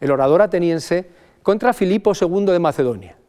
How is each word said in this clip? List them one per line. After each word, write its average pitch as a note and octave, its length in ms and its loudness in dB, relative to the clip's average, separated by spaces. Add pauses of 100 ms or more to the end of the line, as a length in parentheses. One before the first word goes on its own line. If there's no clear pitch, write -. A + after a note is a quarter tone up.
el C#3 100 -2
orador C#3 300 2
ateniense, F3 680 -2 (320)
contra A3 300 0
Filipo G3+ 420 0
segundo F#3+ 380 0
de F3 60 2
Macedonia. B2 580 -2 (120)